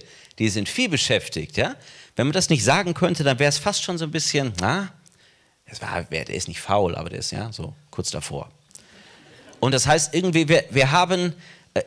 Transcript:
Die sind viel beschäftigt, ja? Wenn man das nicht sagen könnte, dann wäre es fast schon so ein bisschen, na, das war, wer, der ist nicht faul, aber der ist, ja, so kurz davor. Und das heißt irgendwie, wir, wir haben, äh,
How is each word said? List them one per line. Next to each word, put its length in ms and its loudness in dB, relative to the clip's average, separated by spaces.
Die 100 2
sind 180 -2
viel 220 -2
beschäftigt, 680 -2
ja? 180 -2
Wenn 100 0
man 80 0
das 160 -2
nicht 140 4
sagen 320 2
könnte, 280 0
dann 140 2
wäre 120 4
es 100 -2
fast 240 -2
schon 160 -6
so 60 -4
ein 60 -8
bisschen, 480 -2
na, 320 -2
das 100 -18
war, 300 -8
wer, 160 -6
der 80 -10
ist 140 -6
nicht 120 -12
faul, 360 0
aber 160 -8
der 80 -10
ist, 100 -6
ja, 220 -8
so 240 -12
kurz 180 -6
davor. 400 -10
Und 160 4
das 100 2
heißt 300 4
irgendwie, 340 2
wir, 220 6
wir 200 4
haben, 440 2
äh, 100 2